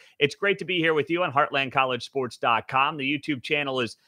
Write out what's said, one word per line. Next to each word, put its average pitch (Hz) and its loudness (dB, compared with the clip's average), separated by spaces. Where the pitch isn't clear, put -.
it's 147 2
great 196 0
to 190 -8
be 180 -2
here 165 2
with 151 0
you 170 0
on 156 -2
Heartland 135 2
College 131 0
Sports 127 -6
dot 117 2
com. 139 2
The 143 -6
YouTube 143 -4
channel 139 -2
is 113 -4